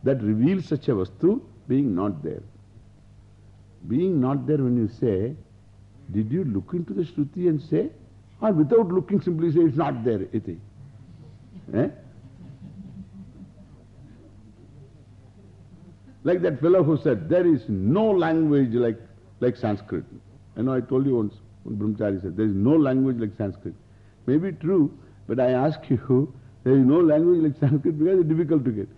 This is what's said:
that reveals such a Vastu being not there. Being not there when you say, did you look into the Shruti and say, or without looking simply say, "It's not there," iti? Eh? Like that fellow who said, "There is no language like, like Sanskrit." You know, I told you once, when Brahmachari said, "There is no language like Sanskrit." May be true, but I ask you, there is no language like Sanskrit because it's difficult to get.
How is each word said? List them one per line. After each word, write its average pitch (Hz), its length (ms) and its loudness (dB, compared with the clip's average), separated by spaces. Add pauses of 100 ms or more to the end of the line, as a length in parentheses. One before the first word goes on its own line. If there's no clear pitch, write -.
that 135 180 0
reveals 120 440 0
such - 220 -4
a 143 40 0
Vastu 165 480 0 (280)
being 127 260 0
not 87 300 -4
there. - 200 -8 (1400)
Being 160 320 0
not 127 280 0
there 151 100 0
when 123 180 0
you 113 140 0 (100)
say, 117 360 0 (760)
did 107 200 -2
you 185 120 -2
look 98 300 -4
into 175 200 -6
the 190 100 -4
Shruti 151 440 -4
and 156 140 0
say, 220 280 -2 (520)
or 220 100 2
without 175 380 4
looking 185 320 0
simply 165 300 0
say, 165 100 4
"It's 147 160 2
not 139 260 -2
there," 107 300 0
iti? 92 240 -6 (1160)
Eh? 117 140 2 (4000)
Like 175 160 0
that 160 180 0
fellow 175 240 4
who 147 140 2
said, 101 320 -2
"There 180 160 2
is 165 240 2
no 113 420 0
language 160 600 2
like, 117 260 0 (400)
like 123 160 0
Sanskrit." 101 480 -4 (540)
You 107 60 -2
know, 131 100 0
I 127 80 0
told 131 240 -2
you 135 100 2
once, 110 200 -2 (280)
when 113 140 -8
Brahmachari 101 440 -2
said, 90 140 -8
"There 107 100 0
is 104 80 0
no 110 220 2
language 131 420 2
like 110 200 -6
Sanskrit." - 380 -8 (500)
May 135 120 2
be 185 140 -2
true, 156 400 0 (360)
but 120 120 -2
I 127 120 2
ask 135 380 -2
you, 131 440 0 (300)
there 131 120 4
is 135 100 6
no 147 140 6
language 165 440 4
like 147 160 -2
Sanskrit 147 380 0
because 180 220 2
it's 160 100 2
difficult 156 360 0
to 123 60 0
get. 104 260 -6